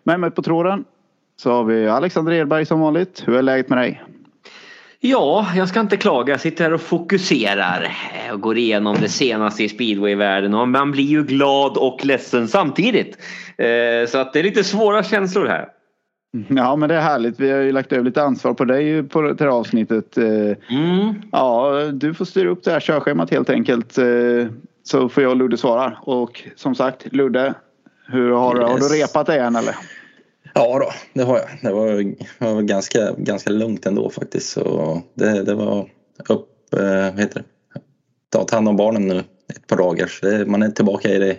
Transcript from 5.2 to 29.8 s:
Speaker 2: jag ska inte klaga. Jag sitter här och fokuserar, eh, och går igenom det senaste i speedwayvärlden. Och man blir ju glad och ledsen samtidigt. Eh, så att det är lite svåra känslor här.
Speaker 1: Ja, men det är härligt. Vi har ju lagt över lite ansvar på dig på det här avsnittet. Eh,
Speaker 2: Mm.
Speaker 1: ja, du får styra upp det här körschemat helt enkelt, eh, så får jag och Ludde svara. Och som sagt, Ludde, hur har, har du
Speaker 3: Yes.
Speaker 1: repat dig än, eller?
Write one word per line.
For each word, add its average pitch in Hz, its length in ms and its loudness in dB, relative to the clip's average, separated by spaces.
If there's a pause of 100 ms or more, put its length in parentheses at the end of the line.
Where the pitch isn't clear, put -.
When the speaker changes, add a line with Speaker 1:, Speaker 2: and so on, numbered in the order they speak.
Speaker 2:
jag 190 120 2
ska 226 120 0
inte 202 160 2
klaga. 143 360 2
Jag 135 80 0
sitter 165 240 -2
här 160 80 2
och 160 80 0
fokuserar, 104 1120 0 (360)
eh, 113 60 -8
och 98 60 -8
går 110 180 0
igenom 104 420 2
det 104 80 0
senaste 107 560 0
i 104 40 0
speedwayvärlden. 101 840 0
Och 123 140 2
man 139 240 2
blir 139 120 0
ju 147 200 2
glad 139 520 2
och 131 280 0
ledsen 123 440 0
samtidigt. 180 720 0 (400)
Eh, 117 500 2
så 135 100 -2
att 131 140 -2
det 151 60 0
är 160 40 4
lite 196 220 2
svåra 208 380 2
känslor 190 440 0
här. 85 220 -2 (800)
Speaker 1:
Ja, 135 280 2
men 151 120 2
det 165 60 2
är 160 60 2
härligt. 127 400 0
Vi 135 100 2
har 139 100 2
ju 135 120 2
lagt 135 200 -2
över 123 120 2
lite 127 180 0
ansvar 127 320 0
på 131 100 -2
dig 151 380 0
på 151 200 -2
det 143 180 -2
här 151 60 2
avsnittet. 113 720 0
Eh, 120 60 2
Speaker 2:
Mm. 135 920 0 (180)
Speaker 1:
ja, 131 480 0 (120)
du 147 220 -4
får 190 100 -6
styra 180 240 0
upp 180 160 -4
det 196 60 0
här 156 100 0
körschemat 147 500 0
helt 139 200 0
enkelt, 120 480 0
eh, 127 60 4 (800)
så 131 260 0
får 139 140 2
jag 127 80 4
och 127 60 2
Ludde 123 200 2
svara. 120 460 0
Och 123 400 -4 (140)
som 135 180 -4
sagt, 131 380 -4
Ludde, 135 420 0 (540)
hur 123 220 0
har, 123 260 2
har 123 220 2
du 135 60 0 (140)
Speaker 3:
Yes. 147 40 2
Speaker 1:
repat 147 240 0
dig 156 120 2
än, 120 180 0
eller? 113 180 -2 (800)